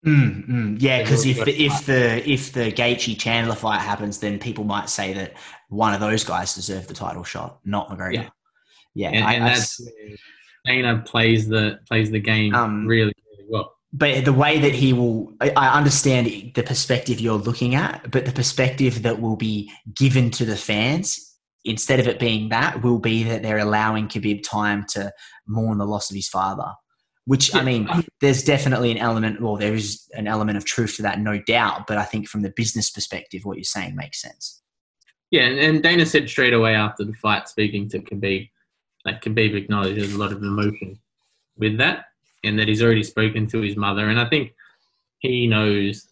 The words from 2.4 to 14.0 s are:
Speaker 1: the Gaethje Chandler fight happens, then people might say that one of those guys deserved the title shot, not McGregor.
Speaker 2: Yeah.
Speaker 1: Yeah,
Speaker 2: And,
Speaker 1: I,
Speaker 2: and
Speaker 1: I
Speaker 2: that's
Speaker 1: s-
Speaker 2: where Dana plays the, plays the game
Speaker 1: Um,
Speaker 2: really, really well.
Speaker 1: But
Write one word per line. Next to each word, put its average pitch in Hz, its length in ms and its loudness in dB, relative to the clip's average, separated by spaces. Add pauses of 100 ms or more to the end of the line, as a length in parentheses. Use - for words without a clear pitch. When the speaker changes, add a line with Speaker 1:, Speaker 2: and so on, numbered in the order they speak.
Speaker 1:
the 117 200 -2
Gaethje 120 480 -2
Chandler 117 340 0
fight 107 260 -2
happens, 101 380 -6
then 104 220 -4
people 107 240 -8
might 104 240 -4
say 95 240 -4
that 95 220 -10 (340)
one 104 260 0
of 101 60 -2
those 107 240 0
guys 87 300 -4
deserved 92 340 -10
the - 60 -14
title 87 280 -10
shot, - 420 -12
not 101 260 -4
McGregor. 92 240 -8
Speaker 2:
Yeah. 117 140 -6 (680)
Speaker 1:
Yeah, 98 160 -4
Speaker 2:
And, 113 140 0
Speaker 1:
I, 107 100 2
Speaker 2:
and 117 100 0
Speaker 1:
I 120 60 4
Speaker 2:
that's 120 300 0
Speaker 1:
s- 120 60 -14
Speaker 2:
where 107 300 -20 (500)
Dana 123 400 0
plays 113 420 4
the, 107 300 0 (100)
plays 110 220 2
the 110 100 -2
game 107 340 2
Speaker 1:
Um, 110 320 0
Speaker 2:
really, 110 260 4 (180)
really 101 180 -20
well. 107 260 -6 (200)
Speaker 1:
But 135 300 2